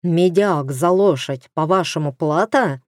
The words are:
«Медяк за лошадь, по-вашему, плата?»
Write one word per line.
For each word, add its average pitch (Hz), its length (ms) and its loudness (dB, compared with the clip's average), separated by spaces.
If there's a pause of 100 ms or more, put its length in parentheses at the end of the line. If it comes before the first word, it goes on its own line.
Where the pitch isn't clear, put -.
«Медяк 175 640 2
за 143 200 0
лошадь, 170 640 0
по-вашему, 156 600 -2
плата?» 160 720 -2